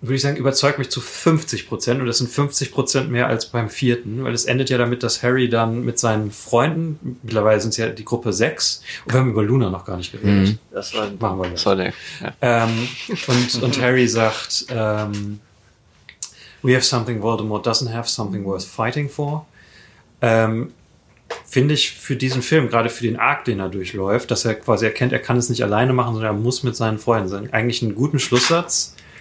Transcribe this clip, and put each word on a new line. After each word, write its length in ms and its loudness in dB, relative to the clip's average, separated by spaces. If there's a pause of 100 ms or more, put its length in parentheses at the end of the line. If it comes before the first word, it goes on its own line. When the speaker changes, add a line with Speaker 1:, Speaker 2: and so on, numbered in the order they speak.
Speaker 1:
würde 140 -4
ich 80 0
sagen, 140 0
überzeugt 420 2
mich 120 -4
zu 100 -2
fünfzig 680 0
Prozent. 320 -2
Und 60 -2
das 120 0
sind 120 0
fünfzig 400 0
Prozent 400 0
mehr 160 2
als 200 -2
beim 220 -2
vierten, 540 -2
weil 100 -4
es 120 -2
endet 260 0
ja 80 2
damit, 240 0
dass 220 -2
Harry 240 2
dann 360 0
mit 140 -4
seinen 320 0
Freunden, 960 -2
mittlerweile 360 2
sind's 180 -2
ja 100 0
die 160 -10
Gruppe 280 -2
sechs, 480 0 (240)
und 100 -6
wir 60 6
haben 100 2
über 120 2
Luna 280 2
noch 140 -6
gar 120 -8
nicht 160 -10
geredet. 380 4
Speaker 2:
Mhm. 80 0 (120)
Speaker 3:
Das 240 -8
war, 140 -2 (100)
Speaker 1:
Machen 220 -2
wir 100 -2
Speaker 3:
das 120 -4
Speaker 1:
gleich. 40 0
Speaker 3:
war 100 4
der, 160 0 (300)
ja. 180 -8
Speaker 1:
Ähm, 480 2 (380)
und, 380 0
und 180 0
Harry 240 4
sagt, 640 0
ähm, 680 -4 (1200)
„We 140 6
have 80 2
something 360 0
Voldemort 460 -2
doesn't 260 0
have, 160 -6
something 360 -4
worth 180 -4
fighting 460 -2
for.“ 380 -6 (760)
Ähm, 480 2 (720)
finde 300 2
ich 160 0
für 240 -6
diesen 280 -2
Film, 260 4
gerade 200 2
für 140 -6
den 160 0
Arc, 280 0
den 120 0
er 100 -2
durchläuft, 600 -2
dass 140 0
er 100 0
quasi 300 2
erkennt, 280 0
er 60 2
kann 200 0
es 120 0
nicht 140 0
alleine 280 4
machen, 220 2
sondern 220 -2
er 40 -2
muss 220 0
mit 140 -2
seinen 240 0
Freunden 280 2
sein. 240 -8
Eigentlich 300 0
einen 140 -2
guten 240 0
Schlusssatz. 720 0 (260)